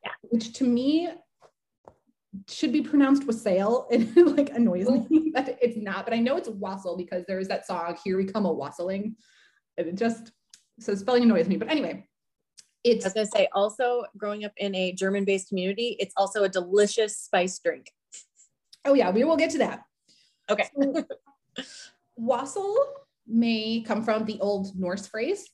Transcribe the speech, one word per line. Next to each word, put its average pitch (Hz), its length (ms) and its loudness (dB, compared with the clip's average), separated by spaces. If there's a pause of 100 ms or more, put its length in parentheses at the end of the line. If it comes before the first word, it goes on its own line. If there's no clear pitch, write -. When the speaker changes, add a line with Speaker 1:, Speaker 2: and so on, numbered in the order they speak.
Speaker 1:
Yeah. - 80 -10 (180)
Speaker 2:
Which 226 240 -2
to - 100 -4
me 269 460 2 (1400)
should - 240 -2
be 294 100 2
pronounced 277 440 4
wassail, 214 680 0
and 233 100 4
<laughs> 226 160 0
it, 349 100 10 (100)
like, 277 140 2
annoys 196 380 2
me 254 100 4 (120)
Speaker 1:
Mm. 311 220 4
Speaker 2:
that 262 280 -2
it's 233 160 0
not, 196 280 -6
but 233 80 -2
I 233 60 0
know 254 180 2
it's 240 120 -6
wassail 196 480 -8
because 180 300 -8
there 190 120 -4
is 190 100 -4
that 190 180 -4
song, 170 360 -6
"Here 190 140 0
We 196 80 0
Come 196 200 -2
A 165 80 2
Wassailing," 190 640 -6 (600)
and 165 100 -4
it 175 80 -8
just, 226 360 -4 (480)
so - 160 -4
spelling 240 280 2
annoys 190 240 6
me, 190 100 2
but 220 120 -4
anyway, 202 380 -4 (760)
it's 240 220 4
Speaker 1:
I - 20 0
was 185 60 -4
gonna 214 140 0
say, 202 260 2
also 240 500 0 (140)
growing 208 280 -8
up 202 120 -10
in 202 180 -4
a 185 180 -2
German-based 196 560 0
community, 202 500 -2
it's 196 180 -6
also 196 260 0
a 190 60 2
delicious 202 680 2
spice 185 420 0
drink. 147 320 -6 (960)
Speaker 2:
Oh 277 100 6
yeah, 190 160 4
we 220 120 4
will 320 140 4
get 320 140 2
to - 80 -4
that. - 240 -2 (680)
Speaker 1:
Okay. - 260 0
Speaker 2:
So, 277 300 0 (1080)
wassail 277 600 -2 (520)
may 226 540 0
come 220 220 -2
from 220 220 0
the 214 140 -6
Old 196 380 -2
Norse 185 300 -4
phrase 262 460 -6